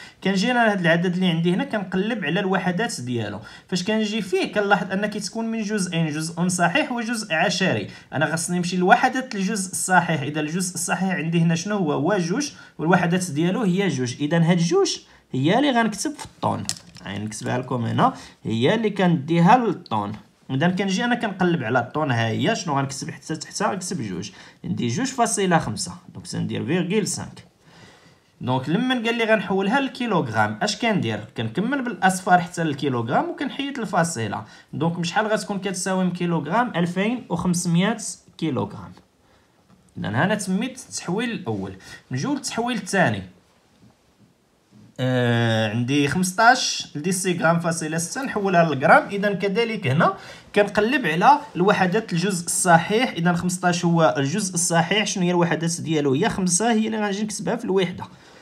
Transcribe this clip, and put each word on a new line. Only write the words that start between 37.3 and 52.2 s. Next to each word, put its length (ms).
كيلوغرام. 540
اذا 100
هنا 260
تميت 540
التحويل 420
الاول. 420
نجيو 240
للتحويل 420
الثاني. 460
آه، 680
عندي 380
خمسطاش 880
ديسيغرام 640
فاصلة 380
ستة، 240
نحولها 420
للغرام. 440
اذا 240
كذلك 540
هنا 280
كنقلب 520
على 320
الوحدات 560
الجزء 340